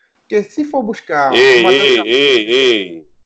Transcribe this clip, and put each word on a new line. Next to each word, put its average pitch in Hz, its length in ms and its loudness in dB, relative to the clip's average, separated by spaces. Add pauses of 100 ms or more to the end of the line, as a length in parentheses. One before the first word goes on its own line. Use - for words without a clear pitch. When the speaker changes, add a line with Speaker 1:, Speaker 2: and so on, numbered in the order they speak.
(220)
Speaker 1:
Porque 208 200 -4
se 294 220 -6
for 285 180 -6
buscar 156 520 -4
Speaker 2:
Ei, 127 260 4
Speaker 1:
o - 40 0
Matheus 131 200 2
Speaker 2:
ei, 135 120 2
Speaker 1:
Carvalho 107 120 -4
Speaker 2:
ei, 123 420 0
ei. 107 580 -2 (180)